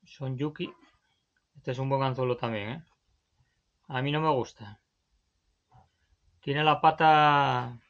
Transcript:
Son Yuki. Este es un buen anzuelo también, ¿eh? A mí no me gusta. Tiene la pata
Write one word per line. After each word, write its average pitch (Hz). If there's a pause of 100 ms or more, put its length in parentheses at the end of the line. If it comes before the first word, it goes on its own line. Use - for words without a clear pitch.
Son 131
Yuki. 151 (840)
Este 139
es 123
un 135
buen 135
anzuelo 127
también, 107
¿eh? 151 (1040)
A 131
mí 139
no 156
me 160
gusta. 110 (1600)
Tiene 139
la 147
pata 143 (120)